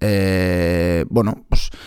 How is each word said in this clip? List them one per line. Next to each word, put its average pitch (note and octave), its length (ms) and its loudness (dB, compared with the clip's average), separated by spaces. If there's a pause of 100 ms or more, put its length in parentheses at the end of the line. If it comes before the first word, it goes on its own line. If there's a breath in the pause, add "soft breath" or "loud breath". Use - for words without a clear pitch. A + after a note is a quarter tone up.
e, F2+ 1080 0
bueno, A2 280 0 (100)
pues, - 220 2 (180 loud breath)